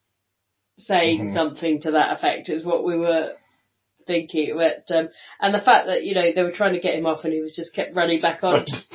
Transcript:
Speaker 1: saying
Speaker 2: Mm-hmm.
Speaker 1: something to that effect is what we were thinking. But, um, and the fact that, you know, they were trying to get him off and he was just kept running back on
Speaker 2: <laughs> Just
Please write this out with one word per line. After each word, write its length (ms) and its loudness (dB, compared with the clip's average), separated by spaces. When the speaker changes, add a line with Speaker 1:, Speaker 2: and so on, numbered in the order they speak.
Speaker 1:
saying 480 2
Speaker 2:
Mm-hmm. 80 -4
Speaker 1:
something 460 -2
to 100 -4
that 260 0
effect 320 -4
is 160 -6
what 200 -2
we 120 -2
were 360 0
thinking. 480 -2
But, 400 0
um, 140 0
and 140 2
the 80 2
fact 260 6
that, 160 0
you 120 -2
know, 180 4
they 100 2
were 80 -2
trying 220 0
to 60 0
get 180 -2
him 80 -2
off 180 -2
and 100 -2
he 80 -2
was 140 -8
just 200 -8
kept 200 -4
running 260 2
back 220 0
on 220 2
Speaker 2:
<laughs> 20 -16
Just 280 -10